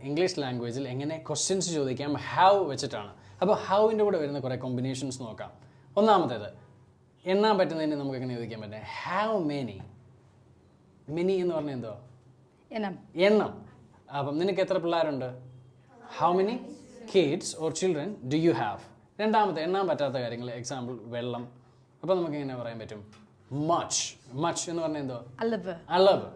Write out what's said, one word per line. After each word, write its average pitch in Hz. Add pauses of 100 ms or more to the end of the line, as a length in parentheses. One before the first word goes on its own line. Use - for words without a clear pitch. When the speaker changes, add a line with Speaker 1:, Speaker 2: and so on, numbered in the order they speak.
Speaker 1:
ഇംഗ്ലീഷ് 180
ലാംഗ്വേജിൽ 123
എങ്ങനെ 147
ക്വസ്റ്റ്യൻസ് 165
ചോദിക്കാം 139 (220)
how 180 (180)
വെച്ചിട്ടാണ്. 117 (320)
അപ്പോൾ 190 (100)
how-ൻ്റെ 214
കൂടെ 185
വരുന്ന 143
കുറേ 131
കോമ്പിനേഷൻസ് 127
നോക്കാം. 107 (500)
ഒന്നാമത്തേത്, 147 (840)
എണ്ണാൻ 208
പറ്റുന്നതിന് 156
നമുക്ക് 135
എങ്ങനെ 123
ചോദിക്കാൻ 110
പറ്റും? 107 (160)
How 196 (200)
many? 127 (1400)
Many 190
എന്ന് 175
പറഞ്ഞാൽ 147
എന്തോ? 113 (840)
Speaker 2:
എണ്ണം. 190 (320)
Speaker 1:
എണ്ണം. 202 (680)
അപ്പം 143
നിനക്ക് 185
എത്ര 185
പിള്ളേരുണ്ട്? 156 (880)
How 160
many 214 (580)
kids 170 (160)
or 160 (120)
children 175 (220)
do 151 (100)
you 160 (100)
have? 98 (400)
രണ്ടാമത്തെ 214
എണ്ണാൻ 190
പറ്റാത്ത 135 (100)
കാര്യങ്ങൾ, 120 (100)
എക്സാമ്പിൾ 123 (200)
വെള്ളം. 120 (560)
അപ്പോൾ 175
നമുക്ക് 156
എങ്ങനെ 131
പറയാൻ 117
പറ്റും? 104 (720)
Much. 160 (480)
Much 170 (100)
എന്ന് 165
പറഞ്ഞാൽ 151
എന്തോ? 123 (260)
Speaker 2:
അളവ്. 185 (240)
Speaker 1:
അളവ്. 165